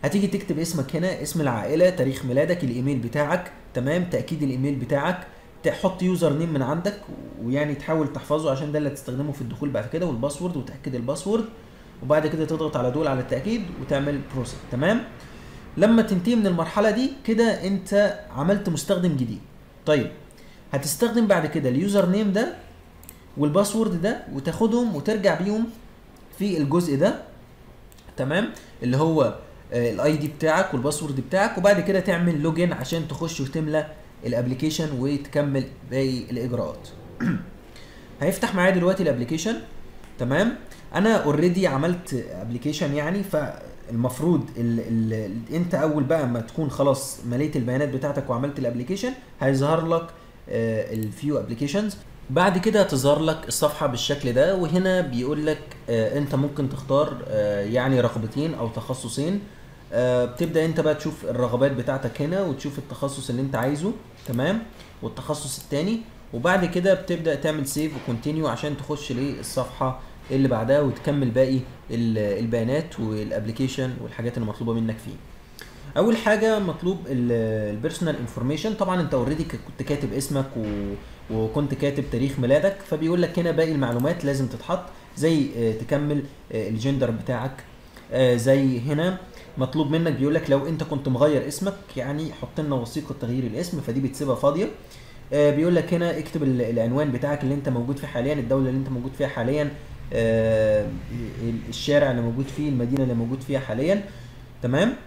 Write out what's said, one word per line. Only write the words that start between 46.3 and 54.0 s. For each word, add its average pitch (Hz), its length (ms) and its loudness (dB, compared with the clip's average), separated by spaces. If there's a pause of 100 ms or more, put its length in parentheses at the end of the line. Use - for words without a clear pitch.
تكون 143 300 -4
خلاص 139 560 0
مليت 135 300 -2
البيانات 131 340 0
بتاعتك 135 400 -4
وعملت 135 300 -2
الابليكيشن 127 520 -2 (300)
هيظهر 143 460 2
لك، 165 200 0 (420)
آه، 113 440 0
الفيو 110 460 -2
applications. 143 580 -2 (320)
بعد 180 280 4
كده 208 240 4
هتظهر 143 380 4
لك 156 280 0
الصفحه 147 400 0
بالشكل 127 460 0